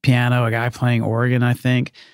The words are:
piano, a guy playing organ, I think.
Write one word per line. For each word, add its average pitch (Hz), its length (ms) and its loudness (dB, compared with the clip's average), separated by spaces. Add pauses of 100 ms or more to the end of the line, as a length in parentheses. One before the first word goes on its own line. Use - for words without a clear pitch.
piano, 123 420 2
a 110 60 -2
guy 117 160 -2
playing 120 340 -2
organ, 120 400 0
I 120 120 2
think. 127 360 -2 (240)